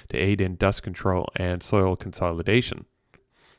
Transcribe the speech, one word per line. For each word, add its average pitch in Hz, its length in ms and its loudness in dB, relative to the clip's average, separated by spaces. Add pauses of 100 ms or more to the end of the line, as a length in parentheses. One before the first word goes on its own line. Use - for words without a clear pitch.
to - 80 -6
aid 95 240 2
in 90 160 -2
dust 98 260 0
control 92 540 -2
and 90 260 -2
soil 95 320 4
consolidation. 90 920 -2 (720)